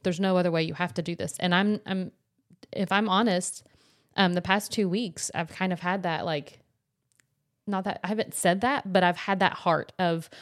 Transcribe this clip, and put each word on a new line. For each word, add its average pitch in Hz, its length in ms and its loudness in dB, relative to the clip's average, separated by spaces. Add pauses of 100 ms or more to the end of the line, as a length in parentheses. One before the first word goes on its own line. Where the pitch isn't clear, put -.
there's 175 160 0
no 190 180 2
other 180 140 4
way. 165 140 2
You 160 100 -4
have 180 200 -4
to 175 80 -2
do 170 120 -6
this." - 240 -8
And 175 160 2
I'm, 208 320 2
I'm, 185 240 -4 (640)
if 190 180 -2
I'm 202 180 2
honest, 190 560 0 (520)
um, 180 180 4
the 175 80 0
past 294 300 0
two 202 160 0
weeks, 190 440 -4
I've 165 180 -2
kind 185 220 -2
of 165 60 -2
had 180 240 -2
that, 170 220 -2
like, 156 360 -6 (1080)
not 196 160 -4
that, - 180 -6
I 180 60 -4
haven't 214 260 -4
said 190 280 2
that, 247 300 -2
but 185 120 6
I've 175 120 4
had 196 220 -2
that 185 140 4
heart 160 480 0
of, 170 280 0 (140)